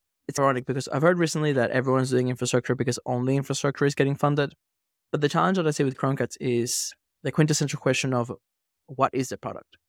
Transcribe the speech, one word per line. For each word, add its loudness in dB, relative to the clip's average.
It's -6
ironic 2
because -2
I've -2
heard 4
recently 0
that 2
everyone's 2
doing 2
infrastructure 0
because -2
only 0
infrastructure -2
is 0
getting 2
funded. 0
But 0
the 4
challenge 2
that 0
I 0
see 0
with 0
Chromecast -2
is -2
the -4
quintessential 0
question 0
of -2
what -2
is -2
the -8
product? -14